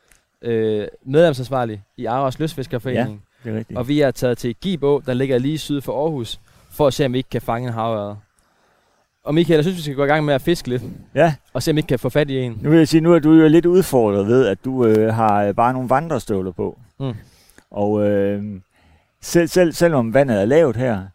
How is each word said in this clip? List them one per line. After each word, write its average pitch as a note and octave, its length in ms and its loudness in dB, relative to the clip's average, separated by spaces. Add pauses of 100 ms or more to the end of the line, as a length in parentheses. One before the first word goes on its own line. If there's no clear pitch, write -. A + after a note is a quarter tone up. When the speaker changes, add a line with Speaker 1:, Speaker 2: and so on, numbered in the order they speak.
(420)
Speaker 1:
øh, A2 440 -2 (180)
medlemsansvarlig B2+ 800 0 (140)
i B2 100 -10
Aros C3 320 -4
Lystfiskerforening. A#2+ 840 -6 (220)
Speaker 2:
Ja, A#2+ 60 -10
det A2 40 -6
er A2 40 -6
rigtigt. A2+ 200 -10
Speaker 1:
Og B2 100 -6
vi D3 120 0
er C3+ 100 2
taget B2 280 -2
til A#2+ 220 -6
Gibo, C#3+ 460 -2
der B2+ 80 -4
ligger C3 240 0
lige D3 200 -2
syd C#3+ 220 -6
for B2 220 -6
Aarhus, D3 380 -6 (300)
for D3+ 160 0
at B2+ 80 2
se, D3 120 0
om B2 60 -2
vi B2+ 60 -2
ikke C3 120 -8
kan A#2+ 120 -4
fange A#2+ 260 -6
en A#2 60 -6
havørred. A2 400 -6 (1120)
Og D3 100 -4
Michael, E3 220 4
jeg D3 80 2
synes, F#3 120 -2
vi E3+ 60 -10
skal C#3+ 140 -8
gå C#3+ 80 0
i - 20 2
gang D3+ 180 2
med D3 100 2
at B2+ 80 0
fiske - 260 -2
lidt. B2 140 -4 (320)
Speaker 2:
Ja. D3+ 200 2 (180)
Speaker 1:
Og C3 100 -4
se, E3 80 -2
om D3+ 60 0
vi - 20 2
ikke D3+ 80 -4
kan C3 120 -2
få C3+ 100 -6
fat D3 220 0
i C3 80 -4
en. A#2+ 240 -6
Speaker 2:
Nu C#3+ 80 -2
vil D#3+ 80 6
jeg D#3 100 6
sige, D#3+ 120 4
nu E3+ 140 4
er E3 40 6
du D3+ 140 4
jo D#3+ 160 8
lidt E3 180 6
udfordret A#2 600 2
ved, B2 200 4
at F#2+ 180 0
du, C3 220 -2
øh, A2 280 4
har, G#2+ 300 2
øh, G2+ 100 -2
bare A#2 180 2
nogle B2+ 180 -6
vandrestøvler B2 640 -2
på. F#2+ 260 -8 (220)
Speaker 1:
Mm. C3+ 120 -6 (580)
Speaker 2:
Og, G#2 400 -2
øh, G2+ 340 -2 (760)
selv, E3+ 280 0
selv, F3 240 2
selvom C3+ 420 0
vandet C3 260 2
er G2 40 2
lavt C3 320 2
her A#2 240 -2 (140)